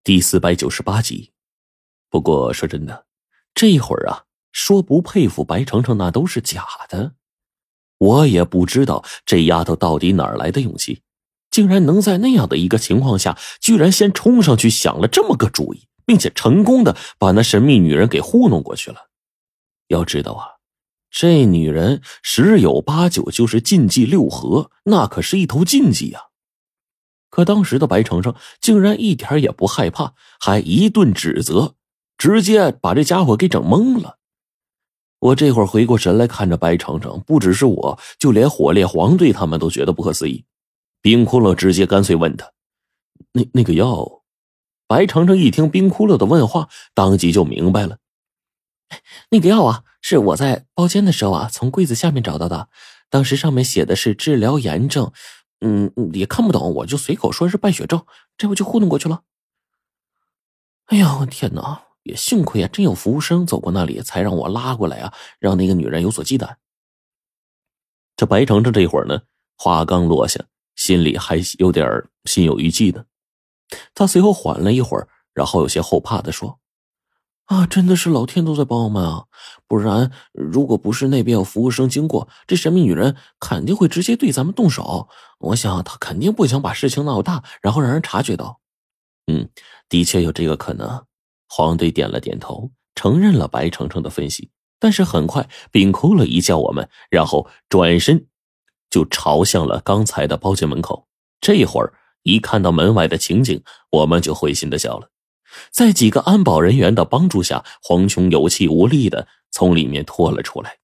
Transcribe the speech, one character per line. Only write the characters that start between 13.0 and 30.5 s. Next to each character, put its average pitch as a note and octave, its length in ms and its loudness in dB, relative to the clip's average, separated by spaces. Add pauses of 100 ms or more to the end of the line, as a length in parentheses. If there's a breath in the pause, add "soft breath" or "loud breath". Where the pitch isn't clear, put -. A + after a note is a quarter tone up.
况 A#2+ 180 0
下， - 180 -4 (220 loud breath)
居 - 180 2
然 E3+ 140 4
先 G3 220 2
冲 A#3+ 280 4
上 D3 160 4
去 A#2 120 2
想 - 300 -2
了 F#2+ 80 0
这 G4 200 2
么 - 80 0
个 A2 140 -2
主 - 240 -6
意， - 140 -20 (180)
并 A#3 120 6
且 - 160 0
成 D#3+ 300 2
功 A#3+ 220 4
的 A2 100 2 (220 loud breath)
把 F#2+ 140 2
那 G#2+ 120 4
神 G#2 180 2
秘 C#3 160 6
女 E2+ 160 4
人 E2 140 4
给 D2 140 -2
糊 A#3+ 260 2
弄 F2 160 2
过 - 100 -12
去 - 160 -12
了。 - 200 -20 (800)
要 E2+ 160 0
知 D2 180 -6
道 - 80 -10
啊， - 320 -16 (480)
这 E3 340 4
女 E2+ 240 2
人 F#2 320 0 (220 loud breath)
十 G3 380 4
有 D2+ 200 2
八 E3 280 0
九 - 200 -4
就 - 160 0
是 A2+ 140 0
禁 D#3 260 2
忌 A2+ 200 2
六 C3+ 240 2
合， G#2 420 -4 (140)
那 G3 200 4
可 F#2 160 -8
是 - 160 -2
一 F#3+ 80 0
头 D3+ 200 0
禁 C4+ 260 2
忌 - 220 -4
啊。 - 140 -20 (1040)
可 F3 140 2
当 G3+ 180 2
时 C3+ 140 0
的 C#3+ 80 2
白 G2+ 160 2
程 F2+ 220 -2
程 A#2 100 -4 (260 loud breath)
竟 G#3+ 220 4
然 G#3 180 2
一 A3 140 0
点 - 160 -8
儿 D3+ 100 0
也 C#3 120 0
不 - 160 -4
害 F#2+ 240 -2
怕， - 240 -8 (240 soft breath)
还 G2+ 200 0